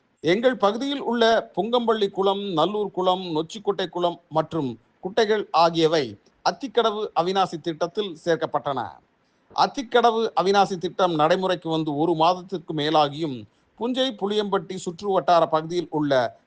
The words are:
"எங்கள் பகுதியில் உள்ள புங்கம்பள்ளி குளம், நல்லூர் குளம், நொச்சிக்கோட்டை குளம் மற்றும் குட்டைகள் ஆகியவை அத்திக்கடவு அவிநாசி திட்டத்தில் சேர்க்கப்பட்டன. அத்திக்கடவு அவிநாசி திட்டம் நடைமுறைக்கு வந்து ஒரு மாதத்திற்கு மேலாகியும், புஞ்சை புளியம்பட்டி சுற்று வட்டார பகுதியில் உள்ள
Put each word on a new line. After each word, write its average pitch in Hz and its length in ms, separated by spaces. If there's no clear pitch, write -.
"எங்கள் 233 360
பகுதியில் 240 440
உள்ள 226 540
புங்கம்பள்ளி 220 540
குளம், 196 440
நல்லூர் 196 380
குளம், 185 440
நொச்சிக்கோட்டை 190 540
குளம் 175 300
மற்றும் 151 500
குட்டைகள் 208 520
ஆகியவை 160 680
அத்திக்கடவு 214 680
அவிநாசி 175 460
திட்டத்தில் 170 640
சேர்க்கப்பட்டன. 147 600
அத்திக்கடவு 226 760
அவிநாசி 190 360
திட்டம் 175 380
நடைமுறைக்கு 170 540
வந்து 156 280
ஒரு 165 160
மாதத்திற்கு 175 600
மேலாகியும், 147 680
புஞ்சை 254 420
புளியம்பட்டி 196 540
சுற்று 190 360
வட்டார 175 340
பகுதியில் 160 440
உள்ள 139 580